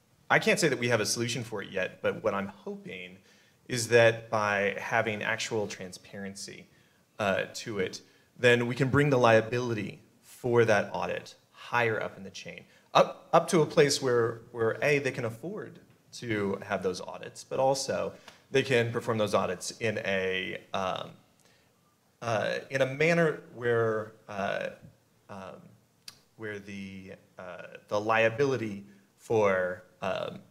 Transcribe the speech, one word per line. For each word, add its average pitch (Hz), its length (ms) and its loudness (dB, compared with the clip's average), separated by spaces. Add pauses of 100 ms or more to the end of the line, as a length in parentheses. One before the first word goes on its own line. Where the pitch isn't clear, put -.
(280)
I 139 100 4
can't 196 220 2
say 170 80 4
that 127 100 0
we 120 120 0
have 117 100 4
a 104 60 -2
solution 120 380 -2
for 101 180 -8
it 98 80 -14
yet, 92 320 -6
but 95 200 -2
what 104 120 0
I'm 98 140 -4
hoping 92 680 -14 (520)
is 113 200 -4
that 117 400 6
by 101 500 0
having 110 440 -2
actual 110 440 -4
transparency, 98 1000 -14 (520)
uh, 98 260 0 (100)
to 107 240 -8
it, - 240 -4 (340)
then 120 300 4
we 123 80 -2
can 135 140 0
bring 143 220 4
the 135 60 4
liability 113 840 4 (200)
for 120 440 2
that 104 280 4
audit 90 440 -6 (160)
higher 117 500 0
up - 140 -8
in 98 80 -16
the 95 60 -16
chain, 87 340 -16 (280)
up, - 400 2
up 170 160 6
to 170 140 4
a 151 40 0
place 143 360 4
where, 120 380 2 (100)
where 113 320 0
A, 143 160 4
they 131 140 0
can 127 120 -6
afford 127 540 -10 (360)
to 104 520 -2
have 98 160 -2
those 90 180 -2
audits, - 440 -14
but 139 160 -4
also 120 520 0 (380)
they 131 140 4
can 117 260 2
perform 117 280 -2
those 104 160 2
audits 92 440 -2
in 110 260 -2
a, 95 540 -2 (160)
um, 95 360 -4 (1080)
uh, 113 340 0 (160)
in 135 120 0
a 131 40 2
manner 160 540 2 (140)
where, 113 580 0 (160)
uh, 101 420 -4 (600)
um, 95 320 -16 (760)
where 104 220 -10
the, 98 540 -12 (260)
uh, 90 240 -14 (240)
the 104 140 -2
liability 113 840 0 (320)
for, 95 680 0 (180)
um, - 380 -4 (100)